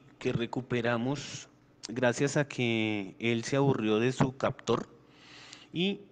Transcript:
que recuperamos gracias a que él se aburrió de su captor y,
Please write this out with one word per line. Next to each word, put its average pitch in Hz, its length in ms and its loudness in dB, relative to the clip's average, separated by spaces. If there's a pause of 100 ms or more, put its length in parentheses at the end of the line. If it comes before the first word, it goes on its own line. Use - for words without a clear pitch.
(180)
que 127 160 -2
recuperamos 120 1120 -2 (400)
gracias 123 500 2
a 143 100 2
que 110 720 0
él 117 240 0
se - 120 -2
aburrió 113 440 4
de 123 120 2
su 131 260 0
captor - 520 -2 (800)
y, 196 300 -2 (100)